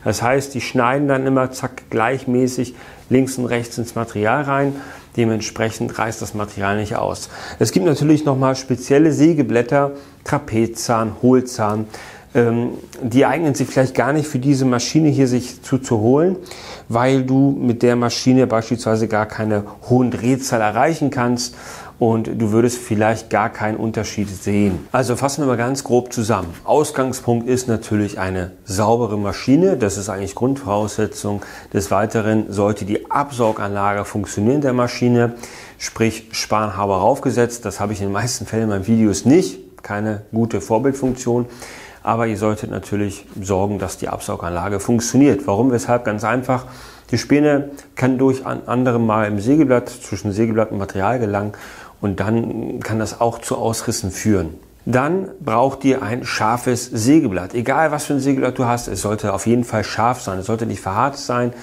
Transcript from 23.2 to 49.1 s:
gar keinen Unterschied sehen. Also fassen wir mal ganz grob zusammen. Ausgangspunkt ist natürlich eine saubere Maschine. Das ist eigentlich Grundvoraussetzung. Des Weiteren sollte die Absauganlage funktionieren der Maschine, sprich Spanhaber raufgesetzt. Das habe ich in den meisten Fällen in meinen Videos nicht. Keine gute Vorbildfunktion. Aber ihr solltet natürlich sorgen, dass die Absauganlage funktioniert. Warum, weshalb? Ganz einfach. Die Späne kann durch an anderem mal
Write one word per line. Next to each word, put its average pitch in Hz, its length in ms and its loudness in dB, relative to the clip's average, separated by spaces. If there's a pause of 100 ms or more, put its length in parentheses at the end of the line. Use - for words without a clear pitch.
gar 107 200 2
keinen 110 280 -4
Unterschied 107 500 -4
sehen. 101 520 0 (120)
Also 123 240 0
fassen 139 280 -2
wir 139 40 2
mal 127 80 2
ganz 123 300 -2
grob 120 260 2
zusammen. 98 420 -2 (120)
Ausgangspunkt 127 840 0
ist 127 220 0
natürlich 104 500 -2
eine 92 320 -4 (140)
saubere 107 520 2
Maschine. 135 600 2
Das 104 180 0
ist 101 140 -6
eigentlich 98 260 -6
Grundvoraussetzung. 107 1040 -2 (300)
Des 101 180 -2
Weiteren 107 640 2
sollte 104 320 0
die 104 260 -4
Absauganlage 107 920 -2
funktionieren 107 560 0
der 135 140 0
Maschine, 120 600 2 (420)
sprich - 540 -4
Spanhaber 101 680 0
raufgesetzt. 120 640 2
Das 98 160 -6
habe 104 140 -2
ich 95 80 -6
in 98 60 -4
den 98 60 -4
meisten 104 320 -4
Fällen 113 180 -2
in 110 60 0
meinen 98 180 -2
Videos 110 360 4
nicht. - 600 2
Keine 107 400 -4 (100)
gute 113 260 0
Vorbildfunktion. 123 840 0 (580)
Aber 113 240 0
ihr 107 100 -2
solltet 107 320 -2
natürlich 101 560 -4 (160)
sorgen, 98 380 0
dass 92 180 -6
die - 120 -6
Absauganlage 95 720 -4
funktioniert. 120 680 2
Warum, 113 240 2
weshalb? 120 340 0
Ganz 104 180 -4
einfach. 127 440 0 (420)
Die 123 80 0
Späne 147 540 2 (240)
kann 131 240 2
durch 131 260 2
an 127 220 -6
anderem 120 400 2
mal 107 200 2